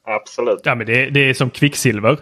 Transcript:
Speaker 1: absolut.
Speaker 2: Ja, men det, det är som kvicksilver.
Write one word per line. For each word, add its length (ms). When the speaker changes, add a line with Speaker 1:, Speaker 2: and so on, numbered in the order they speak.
Speaker 1:
absolut. 600
Speaker 2:
Ja, 100
men 120
det, 240
det 100
är 40
som 160
kvicksilver. 720